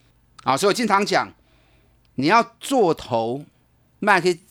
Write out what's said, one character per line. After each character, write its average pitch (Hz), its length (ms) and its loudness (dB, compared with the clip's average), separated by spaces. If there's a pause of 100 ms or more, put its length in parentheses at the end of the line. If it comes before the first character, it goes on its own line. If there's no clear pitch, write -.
(440)
啊， 127 120 0
所 185 120 0
以 - 20 4
我 185 40 2
经 226 140 -2
常 202 160 2
讲， 135 300 -2 (840)
你 135 120 -4
要 220 320 2
做 208 340 0
头， 120 500 -4 (560)
卖 190 220 2
去 175 180 -2 (120)